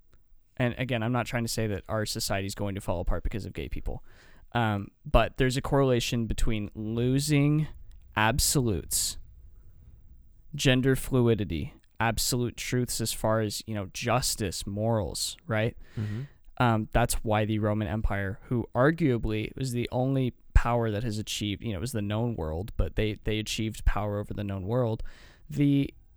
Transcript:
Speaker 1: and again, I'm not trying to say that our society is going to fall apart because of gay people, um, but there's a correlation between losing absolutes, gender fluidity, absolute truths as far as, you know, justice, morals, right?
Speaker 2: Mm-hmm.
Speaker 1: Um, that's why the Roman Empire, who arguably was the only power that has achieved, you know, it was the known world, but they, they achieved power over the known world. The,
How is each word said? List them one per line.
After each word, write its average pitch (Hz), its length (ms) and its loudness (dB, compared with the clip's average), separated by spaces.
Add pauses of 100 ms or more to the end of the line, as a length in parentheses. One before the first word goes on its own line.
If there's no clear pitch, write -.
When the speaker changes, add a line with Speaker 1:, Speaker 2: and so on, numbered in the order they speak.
(580)
Speaker 1:
and 120 200 0
again, 123 260 -2
I'm 120 80 0
not 120 140 0
trying 117 180 -4
to 117 80 -4
say 110 160 0
that 101 200 -4
our 107 180 -2
society 101 420 -2
is 98 80 -6
going 101 200 -4
to 101 60 -6
fall 87 180 -2
apart 90 240 0
because 101 220 -4
of 92 80 -10
gay 73 160 -6
people, - 340 -6 (500)
um, 107 360 0 (160)
but 117 320 2
there's 127 200 2
a 135 40 -2
correlation 127 640 2
between 107 500 2
losing 139 920 2 (480)
absolutes, 110 1040 2 (1400)
gender 131 420 4
fluidity, 107 800 2 (260)
absolute 117 580 0
truths - 440 -2
as 110 120 -2
far 110 260 2
as, 107 260 -2
you 110 80 -8
know, 101 200 -4
justice, 113 760 0
morals, 104 720 -2 (100)
right? 110 280 0 (220)
Speaker 2:
Mm-hmm. 107 240 -4 (380)
Speaker 1:
Um, 113 320 4
that's 117 240 2
why 107 300 2
the 107 140 0
Roman 104 280 0
Empire, 98 600 -2
who 120 180 -2 (100)
arguably 123 800 2
was 131 160 -4
the 120 200 -2
only 131 420 0 (200)
power 117 360 4
that 107 140 -2
has 107 160 -2
achieved, 104 440 -4
you 110 80 -4
know, 98 60 -4
it 80 40 -4
was 120 100 -4
the 110 100 -2
known 107 340 -2
world, 82 420 -4
but - 180 0
they, 107 300 0
they 110 120 0
achieved 110 480 -4
power 104 340 -2
over 101 140 -8
the 101 100 -6
known 98 220 -4
world. 113 380 0 (440)
The, 143 460 2 (240)